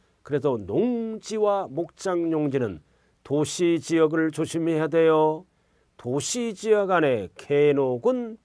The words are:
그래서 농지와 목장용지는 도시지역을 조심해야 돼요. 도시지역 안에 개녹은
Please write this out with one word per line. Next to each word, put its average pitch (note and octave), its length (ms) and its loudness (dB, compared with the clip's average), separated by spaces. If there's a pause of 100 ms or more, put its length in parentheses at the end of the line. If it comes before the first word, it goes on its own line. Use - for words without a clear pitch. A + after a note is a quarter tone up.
(240)
그래서 C#3 340 -2
농지와 G#3 1120 -2
목장용지는 D3+ 1120 -4 (420)
도시지역을 D#3+ 1080 0
조심해야 D#3+ 560 -2
돼요. D#3 580 2 (520)
도시지역 G3+ 960 -2
안에 C3+ 440 2
개녹은 D3 1080 0